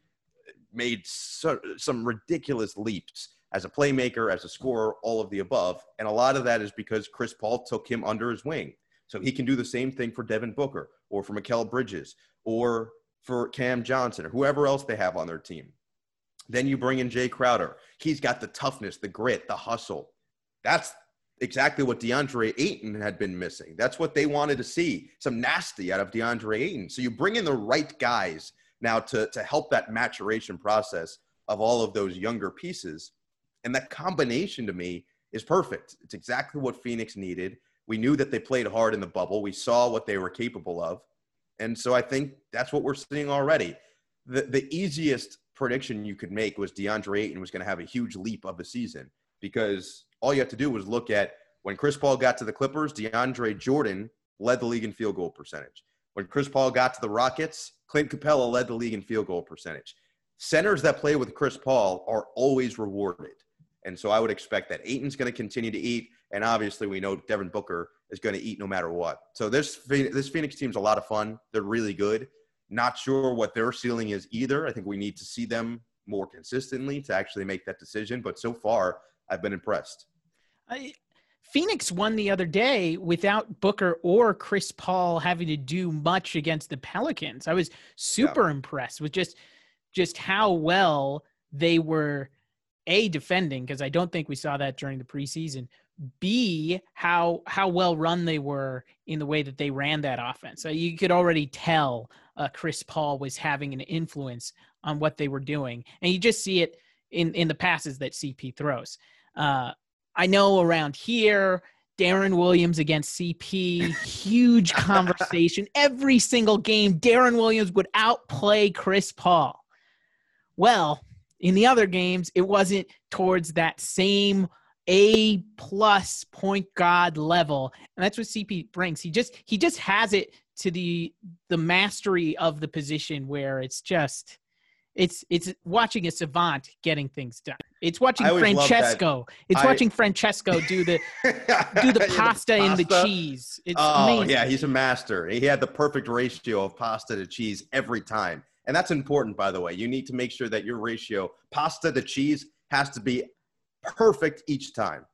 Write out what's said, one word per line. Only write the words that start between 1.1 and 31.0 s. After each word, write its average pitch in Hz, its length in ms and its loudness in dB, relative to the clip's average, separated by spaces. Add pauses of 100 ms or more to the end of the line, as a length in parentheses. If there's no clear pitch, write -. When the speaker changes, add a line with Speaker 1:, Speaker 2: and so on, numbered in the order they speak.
Speaker 1:
some 120 280 -4
ridiculous 120 720 -4
leaps 104 540 -8 (220)
as 95 120 -4
a 92 40 -10
playmaker, 123 640 0
as 90 120 -4
a 87 40 -16
scorer, 113 540 -2
all 113 180 -2
of 98 100 -6
the 98 100 -4
above. 92 420 -2 (160)
And 107 100 -4
a - 20 -2
lot 127 260 4
of 131 80 -2
that 117 160 2
is 104 120 -8
because 110 360 -6
Chris - 260 -6
Paul 120 300 -4
took - 240 -8
him 117 160 -4
under 110 260 -2
his 113 140 -8
wing. 131 280 -8 (340)
So 101 140 -12
he 127 120 -2
can 127 140 -4
do 135 100 2
the 120 80 -2
same 127 280 -4
thing 123 180 -6
for 117 140 -10
Devin 110 280 -4
Booker 131 380 -6 (200)
or 101 120 -4
for 101 100 -12
Mikal 110 380 -4
Bridges 101 460 -6 (280)
or 113 460 -2 (320)
for 120 260 -4
Cam 123 340 -2
Johnson 120 440 -4
or - 40 -12
whoever 139 360 0
else 135 160 0
they 117 140 -6
have 92 200 -2
on 85 100 -4
their 82 120 -10
team. - 340 -16 (760)
Then 123 180 0
you 135 100 0
bring 127 220 0
in 127 100 -2
Jay 127 200 -2
Crowder. 120 480 0 (220)
He's 147 220 -4
got 123 200 -2
the 110 80 -10
toughness, 113 500 -8
the 104 100 -10
grit, 107 380 -4
the 104 100 -6
hustle. 110 540 -8 (540)
That's 151 280 0 (480)
exactly 135 440 0
what 120 160 -2
DeAndre 120 580 -2
Ayton 110 420 -4
had 104 180 -6
been 95 200 -4
missing. 82 400 -10
That's 123 200 0
what 160 160 -4
they 147 120 2
wanted 147 320 0
to 123 60 -6
see, 151 460 -4 (100)
some 120 200 -4
nasty 127 520 -4
out 95 80 0
of 101 100 -4
DeAndre 113 500 -4
Ayton. 139 300 -6
So - 100 -10
you 123 100 -2
bring 165 260 -2
in 220 80 -2
the 151 80 0
right 131 480 -2
guys 98 520 -2 (280)
now 113 200 0
to, 110 300 -2
to 113 140 -10
help 147 260 -2
that 113 220 0
maturation 110 640 -4
process 104 600 -2 (280)